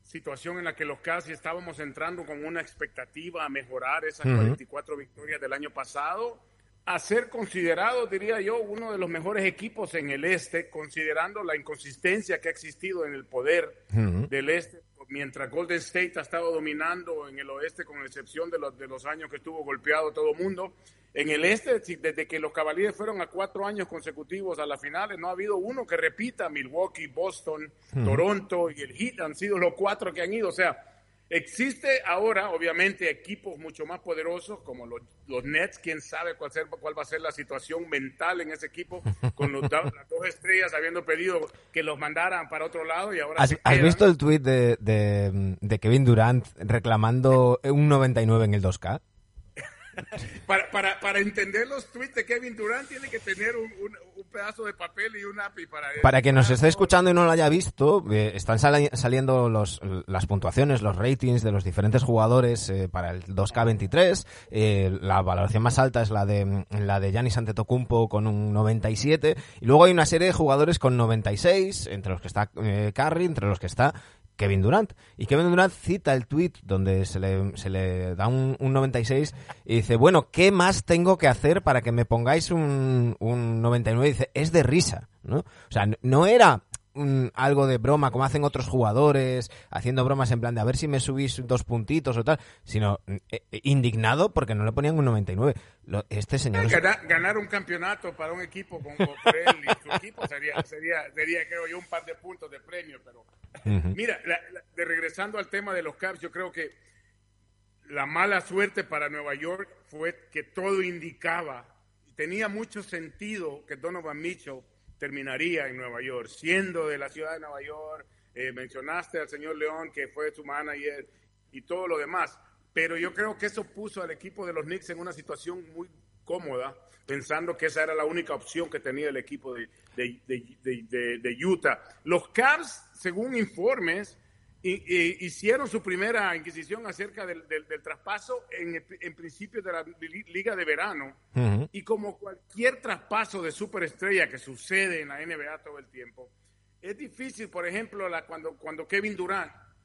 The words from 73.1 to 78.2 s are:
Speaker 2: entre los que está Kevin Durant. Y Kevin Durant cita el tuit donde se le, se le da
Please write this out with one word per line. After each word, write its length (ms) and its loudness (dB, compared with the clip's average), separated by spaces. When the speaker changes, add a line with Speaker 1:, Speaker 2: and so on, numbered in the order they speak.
Speaker 2:
entre 220 0
los 120 2
que 80 -6
está 260 4
Kevin 240 2
Durant. 320 4
Y 80 -4
Kevin 240 4
Durant 240 6
cita 400 0
el 120 2
tuit 380 0
donde 420 2
se 140 -6
le, 380 0
se 120 -6
le 460 -2
da 140 0